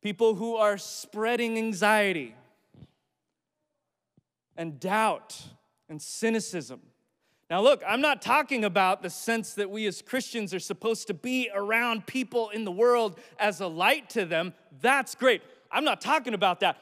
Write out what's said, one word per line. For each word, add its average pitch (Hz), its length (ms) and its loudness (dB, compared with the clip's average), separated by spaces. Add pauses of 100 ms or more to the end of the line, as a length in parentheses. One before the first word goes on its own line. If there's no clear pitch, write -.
People 214 340 2
who 226 200 -4
are 208 220 2
spreading 226 800 -4
anxiety 202 760 2 (2250)
and 160 240 -8
doubt 196 580 -2 (500)
and 151 120 -14
cynicism. 202 800 -4 (720)
Now, 175 100 0
look, 254 260 6
I'm 220 140 0
not 294 220 0
talking 262 420 2
about 190 380 2
the 180 80 -6
sense - 440 -4
that 202 160 -4
we 214 160 -4
as 190 160 -6
Christians 220 520 -6
are 185 40 -4
supposed 220 500 -4
to 202 60 -4
be 247 400 -4
around 220 520 0
people 240 440 -2
in 220 140 -6
the 190 80 -6
world 226 480 4 (180)
as 208 220 0
a 190 60 -4
light 196 440 2
to 214 140 0
them. 165 300 -2 (260)
That's 262 340 2
great. 240 280 2 (280)
I'm 247 140 0
not 240 160 0
talking 262 340 0
about 185 260 2
that. 180 220 2